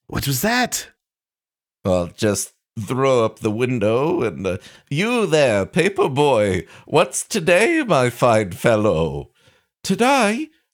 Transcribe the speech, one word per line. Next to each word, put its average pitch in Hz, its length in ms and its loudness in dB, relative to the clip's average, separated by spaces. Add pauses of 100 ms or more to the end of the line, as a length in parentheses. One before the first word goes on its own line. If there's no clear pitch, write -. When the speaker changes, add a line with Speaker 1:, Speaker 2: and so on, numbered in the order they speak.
Speaker 1:
what - 180 -6
was 135 160 -4
that? 233 460 -4 (960)
Speaker 2:
Well, 90 240 0
just 101 440 -4 (280)
throw 127 440 0
up 110 140 -4
the 110 120 -2
window 123 720 -2
and, 92 240 -6
uh, 90 120 -4 (320)
"You 214 360 0
there, 131 400 2
paper 190 420 0
boy, 120 580 2 (200)
what's - 380 0
today, 220 580 2
my 139 280 2
fine 110 420 2
fellow?" 85 800 0 (520)
"Today? 240 680 0 (260)